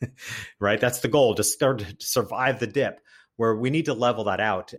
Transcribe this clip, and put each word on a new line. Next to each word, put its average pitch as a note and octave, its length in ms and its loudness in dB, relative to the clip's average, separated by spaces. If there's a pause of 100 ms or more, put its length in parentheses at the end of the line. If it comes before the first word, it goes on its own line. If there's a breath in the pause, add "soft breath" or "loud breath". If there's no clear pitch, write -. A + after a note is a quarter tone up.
<laughs> - 80 -4 (500 loud breath)
Right? G#2 220 2
That's B2 200 0
the C3+ 80 0
goal, A#2 280 4
to G#2 80 2
start C3 360 0
to F#2 200 -10
survive A#2+ 580 -2
the A#2 80 -2
dip, A2 340 -2 (360 soft breath)
where A2+ 180 2
we A#2+ 160 -2
need D#3 140 0
to D3+ 100 -2
level A2+ 300 0
that G2 160 0
out. G2+ 380 -2